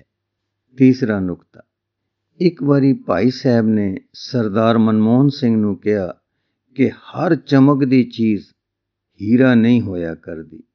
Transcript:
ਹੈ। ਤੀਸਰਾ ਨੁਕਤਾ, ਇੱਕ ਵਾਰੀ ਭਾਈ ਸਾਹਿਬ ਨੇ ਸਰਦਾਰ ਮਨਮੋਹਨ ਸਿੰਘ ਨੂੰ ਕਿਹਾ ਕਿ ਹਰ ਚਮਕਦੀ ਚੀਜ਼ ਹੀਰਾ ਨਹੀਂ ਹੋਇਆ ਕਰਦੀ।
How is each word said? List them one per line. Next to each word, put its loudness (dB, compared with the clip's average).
ਹੈ। -20
ਤੀਸਰਾ 2
ਨੁਕਤਾ, -10
ਇੱਕ -2
ਵਾਰੀ 2
ਭਾਈ -2
ਸਾਹਿਬ 0
ਨੇ -2
ਸਰਦਾਰ -2
ਮਨਮੋਹਨ 2
ਸਿੰਘ -2
ਨੂੰ -2
ਕਿਹਾ -4
ਕਿ 0
ਹਰ -4
ਚਮਕਦੀ 2
ਚੀਜ਼ -4
ਹੀਰਾ 2
ਨਹੀਂ 2
ਹੋਇਆ -6
ਕਰਦੀ। -16